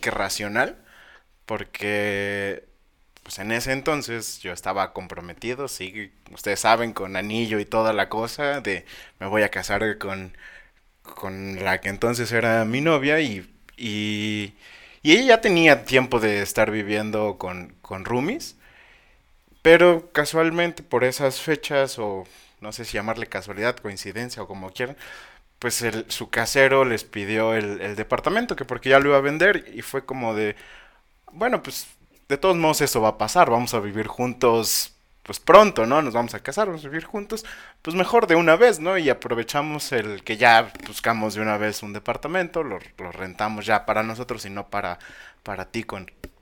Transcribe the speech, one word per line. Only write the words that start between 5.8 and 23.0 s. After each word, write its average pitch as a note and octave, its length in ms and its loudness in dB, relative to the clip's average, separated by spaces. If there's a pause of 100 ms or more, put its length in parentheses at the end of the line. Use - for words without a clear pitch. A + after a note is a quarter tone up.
ustedes - 280 -6
saben, A2+ 340 2
con F#2+ 220 -8
anillo G#2+ 440 -4
y G2+ 60 -6
toda A2 280 0
la G2 160 -2
cosa, C#3 520 -4
de F#2+ 240 -6 (340)
me F#2+ 80 -10
voy G#2 140 2
a G2+ 80 2
casar G2+ 480 -4
con, F#2+ 380 -10 (680)
con F#2+ 600 -10
la F#2 160 -2
que - 100 -8
entonces A#2 420 -2
era A2+ 340 2
mi A#2+ 160 -2
novia, D3+ 380 2
y, G#2 300 -6 (260)
y, G#2 800 -4 (480)
y D3+ 100 8
ella A#3 120 8 (120)
ya A3+ 60 -10
tenía E3 440 6
tiempo B2+ 340 4
de G#2 220 2
estar G#2+ 280 0
viviendo G#2+ 680 -2
con, F2+ 440 -12
con F#2+ 240 -12
roomies, D#3 500 -4 (1040)
pero E3+ 500 6
casualmente E3 680 0
por A#2+ 220 0
esas C3 360 -2
fechas, C#3+ 580 -2
o G2+ 260 -6 (360)
no G#2+ 120 -14
sé A#2 120 -12
si - 100 -10
llamarle A2 320 -4